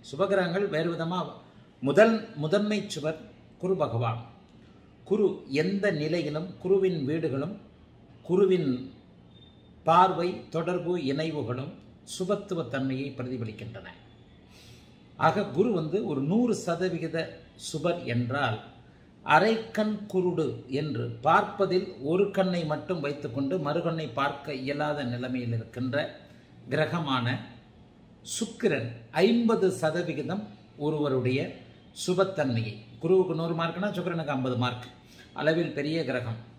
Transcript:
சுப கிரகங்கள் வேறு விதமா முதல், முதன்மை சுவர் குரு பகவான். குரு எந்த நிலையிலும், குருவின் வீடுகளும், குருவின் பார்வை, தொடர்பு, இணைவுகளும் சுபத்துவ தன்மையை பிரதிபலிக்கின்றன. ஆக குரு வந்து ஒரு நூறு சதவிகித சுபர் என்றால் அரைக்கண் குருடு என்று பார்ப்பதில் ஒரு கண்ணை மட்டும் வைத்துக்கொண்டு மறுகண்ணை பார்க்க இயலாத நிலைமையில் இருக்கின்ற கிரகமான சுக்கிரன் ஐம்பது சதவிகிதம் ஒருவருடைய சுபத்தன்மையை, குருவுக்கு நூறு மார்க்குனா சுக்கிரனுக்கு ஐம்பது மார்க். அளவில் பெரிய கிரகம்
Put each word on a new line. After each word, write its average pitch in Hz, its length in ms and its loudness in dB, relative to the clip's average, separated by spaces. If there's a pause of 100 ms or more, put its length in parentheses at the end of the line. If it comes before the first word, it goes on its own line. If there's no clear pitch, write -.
(100)
சுப 180 180 0
கிரகங்கள் 190 460 2
வேறு 165 180 0
விதமா 170 280 -2 (600)
முதல், 208 360 6 (200)
முதன்மை 202 520 0
சுவர் 156 320 -6 (380)
குரு 180 180 0
பகவான். 117 440 0 (840)
குரு 208 220 2 (380)
எந்த 196 260 0
நிலையிலும், 156 580 -2 (100)
குருவின் 185 460 0
வீடுகளும், 156 520 -2 (680)
குருவின் 180 480 4 (1160)
பார்வை, 175 440 6 (260)
தொடர்பு, 170 380 -2 (180)
இணைவுகளும் 147 640 -2 (400)
சுபத்துவ 185 540 -2
தன்மையை 135 420 -2
பிரதிபலிக்கின்றன. 107 760 -8 (1300)
ஆக 160 400 2
குரு 220 160 4
வந்து 160 340 0
ஒரு 143 140 -2
நூறு 214 340 2
சதவிகித 165 640 -2 (520)
சுபர் 170 340 -2
என்றால் 120 540 0 (680)
அரைக்கண் 214 720 4 (140)
குருடு 175 360 2 (300)
என்று 135 280 -2 (180)
பார்ப்பதில் 190 680 2 (220)
ஒரு 185 200 4
கண்ணை 180 340 2
மட்டும் 151 400 -2
வைத்துக்கொண்டு 139 540 -2
மறுகண்ணை 160 540 0
பார்க்க 139 420 -2
இயலாத 143 500 -2
நிலைமையில் 120 520 -2
இருக்கின்ற 127 400 -4 (720)
கிரகமான 135 680 0 (1000)
சுக்கிரன் 208 520 -2 (220)
ஐம்பது 214 580 4 (140)
சதவிகிதம் 156 600 -2 (360)
ஒருவருடைய 143 600 2 (680)
சுபத்தன்மையை, 139 680 2 (260)
குருவுக்கு 180 340 4
நூறு 165 200 -2
மார்க்குனா 170 380 -2
சுக்கிரனுக்கு 165 440 -2
ஐம்பது 127 200 0
மார்க். 120 320 -2 (460)
அளவில் 160 440 2
பெரிய 151 260 0
கிரகம் 120 360 -4 (180)